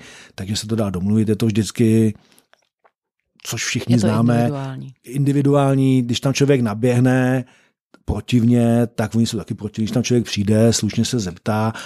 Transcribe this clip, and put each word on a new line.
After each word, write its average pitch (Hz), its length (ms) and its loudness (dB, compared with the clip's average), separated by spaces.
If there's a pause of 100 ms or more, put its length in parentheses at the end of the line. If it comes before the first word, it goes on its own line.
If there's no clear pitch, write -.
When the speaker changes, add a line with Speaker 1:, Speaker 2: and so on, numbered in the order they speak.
(340)
Speaker 1:
takže 98 220 -8
se - 100 -8
to 110 100 -4
dá 104 140 -2
domluvit. 101 380 0
Je 107 80 0
to 117 100 0
vždycky, 110 680 2 (1300)
což - 200 -8
všichni 120 300 -2
Speaker 2:
Je 117 60 4
to 104 60 0
Speaker 1:
známe, 117 280 2
Speaker 2:
individuální. 135 580 -4 (120)
Speaker 1:
individuální. 135 1000 2
Když 120 180 -4
tam 135 120 -2
člověk 139 280 2
naběhne 127 840 2 (600)
protivně, 117 880 2
tak 110 200 -4
oni 113 120 2
jsou 113 120 -4
taky - 160 -8
protivní. 104 300 -6
Když 98 100 -4
tam 120 80 0
člověk 120 220 0
přijde, 107 480 0
slušně 110 320 -2
se 127 140 -4
zeptá, 107 540 -4 (140)